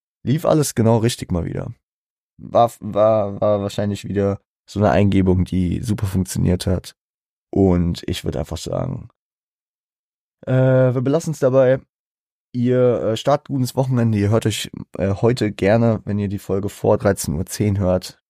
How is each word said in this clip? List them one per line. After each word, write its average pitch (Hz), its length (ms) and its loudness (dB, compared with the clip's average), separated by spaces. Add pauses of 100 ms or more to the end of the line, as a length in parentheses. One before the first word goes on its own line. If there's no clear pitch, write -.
(240)
lief 135 220 -2
alles 156 300 2
genau 113 220 2
richtig 113 340 -4
mal 85 140 -4
wieder. - 280 -8 (640)
War, 117 420 0
war, 101 600 0
war 104 220 2
wahrscheinlich 101 440 -4
wieder 98 340 -2 (280)
so - 120 -6
eine 104 100 4
Eingebung, 95 560 2
die 90 360 -2
super 107 260 -4
funktioniert 92 600 -2
hat. - 280 -4 (560)
Und 87 560 2
ich - 180 -6
würd - 100 -4
einfach 80 220 -6
sagen, 50 520 -8 (1400)
äh, 101 60 -4
wir 131 500 4
belassen's 147 380 -2
dabei. 131 400 4 (720)
Ihr, 123 500 2
äh, 107 160 -2
startet 143 300 -2
gut 135 140 -2
ins 123 140 -4
Wochenende. 120 420 2
Ihr 101 120 2
hört 113 160 2
euch, - 260 -4 (260)
äh, 98 160 0
heute 120 380 0
gerne, 110 520 2
wenn 104 160 -4
ihr 101 80 -2
die 95 120 -6
Folge 98 300 -4
vor 107 280 0
dreizehn 98 380 -2
Uhr 92 100 -4
zehn 104 340 -2
hört, 90 500 -2